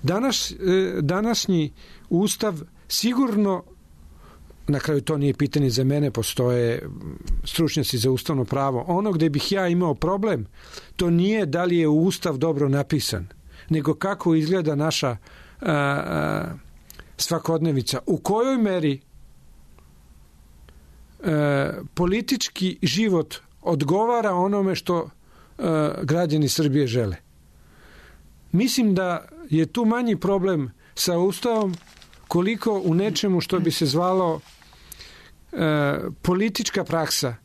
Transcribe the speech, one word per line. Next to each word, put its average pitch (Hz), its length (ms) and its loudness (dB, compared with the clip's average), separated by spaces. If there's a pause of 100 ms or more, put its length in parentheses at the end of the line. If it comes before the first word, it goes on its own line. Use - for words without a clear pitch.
Danas, 208 480 0
e, - 40 -14 (460)
današnji 180 720 0 (360)
ustav 185 520 0 (260)
sigurno, 214 760 2 (1040)
na 143 120 2
kraju 143 220 0
to 156 160 -2
nije 143 160 2
pitanje 143 360 2
za 123 140 2
mene, 143 280 2
postoje, 120 680 0
mm, - 120 -10 (540)
stručnjaci 151 540 0
za 123 140 2
ustavno 131 340 0
pravo. 135 420 -2
Ono 196 240 0
gde 160 180 2
bih 143 220 -2
ja 190 160 0
imao 170 260 2
problem, 180 520 -2 (500)
to 175 140 0
nije 190 360 2
da 170 180 -2
li 175 140 2
je 160 100 4
ustav 160 500 2
dobro 143 320 0
napisan, 135 580 -2 (420)
nego 156 240 2
kako 190 420 0
izgleda 156 400 0
naša, 147 340 0
a, 113 80 -4 (440)
a, 143 840 -2 (720)
svakodnevica. 156 880 -2
U 190 120 0
kojoj 247 400 0
meri, 175 440 0 (2250)
e, 147 480 0 (220)
politički 185 880 -2
život 180 540 0 (260)
odgovara 196 720 0
onome 190 420 0
što, - 340 -2 (480)
e, - 60 -6 (400)
građani 151 460 2
Srbije 143 380 2
žele. 110 280 -2 (1400)
Mislim 220 440 2
da 180 300 -2 (240)
je 160 160 4
tu 226 200 -2
manji 233 300 2
problem 180 560 0 (240)
sa 175 220 -2
Ustavom 202 580 0 (520)
koliko 196 580 0
u 165 80 2
nečemu 185 480 2
što 185 180 -2
bi 165 120 2
se - 140 -2
zvalo, 175 540 0 (1120)
e, 151 440 0 (240)
politička 190 600 -2
praksa 151 600 -2